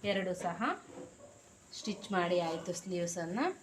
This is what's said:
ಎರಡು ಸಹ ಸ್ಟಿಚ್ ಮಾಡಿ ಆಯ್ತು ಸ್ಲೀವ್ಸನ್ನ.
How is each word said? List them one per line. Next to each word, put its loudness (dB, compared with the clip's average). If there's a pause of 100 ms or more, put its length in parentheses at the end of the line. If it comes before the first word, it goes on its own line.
(120)
ಎರಡು 4 (140)
ಸಹ 0 (1120)
ಸ್ಟಿಚ್ -4
ಮಾಡಿ 6 (100)
ಆಯ್ತು -2
ಸ್ಲೀವ್ಸನ್ನ. -2 (240)